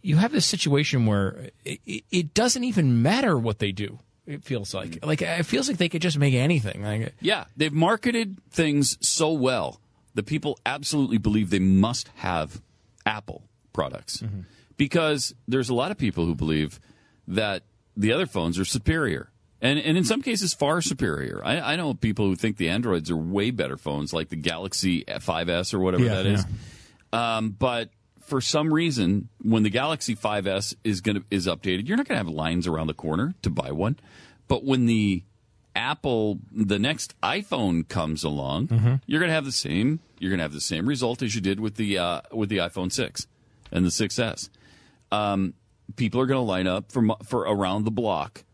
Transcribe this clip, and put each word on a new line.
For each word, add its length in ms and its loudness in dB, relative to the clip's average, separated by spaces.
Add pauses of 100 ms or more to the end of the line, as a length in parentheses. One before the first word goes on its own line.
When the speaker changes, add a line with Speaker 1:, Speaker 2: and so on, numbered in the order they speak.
Speaker 1:
you 160 4
have 140 4
this 140 2
situation 600 2
where 440 0 (160)
it, 200 -8
it, 260 -8
it 220 0
doesn't 300 2
even 380 4
matter 360 4
what 220 -2
they 120 0
do. 280 -8 (260)
It 180 -12
feels 300 -6
like, 180 -8
Speaker 2:
Mm. 140 -10
Speaker 1:
like, 160 0
it 240 -2
feels 220 0
like 100 -2
they 120 0
could 120 -4
just 160 0
make 160 4
anything. 500 2
Like, 380 -4
Speaker 2:
Yeah, 240 0 (100)
they've 180 0
marketed 640 2 (140)
things 540 2
so 260 2
well 480 0 (360)
that 100 -2
people 400 -4
absolutely 520 0
believe 320 2
they 100 4
must 560 4
have 460 -4 (440)
Apple 380 -4 (300)
products 480 -6
Speaker 1:
Mm-hmm. 200 -6 (340)
Speaker 2:
because 580 0 (140)
there's 220 0
a 40 0
lot 180 0
of 60 -6
people 280 0
who 100 2
believe 440 -2 (480)
that 360 -2 (320)
the 160 2
other 140 2
phones 340 -2
are 60 0
superior. 640 -2 (320)
And, 180 2
and 180 2
in 60 4
some 180 0
cases, 320 -2
far 280 0
superior. 640 -4
I, 300 -2
I 40 0
know 180 -2
people 320 0
who 80 2
think 220 -2
the 120 0
Androids 400 0
are 80 0
way 320 0
better 260 -2
phones, 380 -4
like 160 -2
the 60 -8
Galaxy 680 -2 (160)
five 300 -2
S 240 -2
or 60 0
whatever 240 2
Speaker 1:
Yeah, 120 2
Speaker 2:
that 120 -2
is. 180 2 (680)
Speaker 1:
yeah. 240 0
Speaker 2:
Um, 200 -2
but 320 -2 (320)
for 180 -2
some 340 2
reason, 560 2 (120)
when 220 4
the 80 4
Galaxy 420 -2
five 320 -2
S 380 -2
is 180 0
gonna, 200 0 (100)
is 160 0
updated, 400 -2
you're 100 0
not 100 -2
gonna 120 -2
have 80 -2
lines 400 -2
around 200 0
the 60 -2
corner 480 -2
to 80 0
buy 220 -2
one. 260 0 (500)
But 160 0
when 220 2
the 380 2 (520)
Apple, 640 -2 (120)
the 260 0
next 440 -4
iPhone 640 0
comes 360 -2
along, 440 -2
Speaker 1:
Mm-hmm. 280 4 (120)
Speaker 2:
you're 140 2
gonna 120 2
have 120 0
the 60 -6
same, 500 0 (180)
you're 100 -2
gonna 140 0
have 100 -4
the 80 -8
same 260 -2
result 360 -2
as 100 -4
you 80 -2
did 180 0
with 180 -4
the, 200 0
uh, 240 -2 (100)
with 180 -2
the 80 0
iPhone 340 -2
six 340 -4 (460)
and 120 2
the 80 4
six 280 -2
S. 300 -4 (600)
Um, 440 0 (400)
people 260 0
are 60 2
gonna 160 2
line 240 0
up 240 -2
for 100 0
mo-, 220 4
for 160 -2
around 460 0
the 60 0
block 520 -2 (100)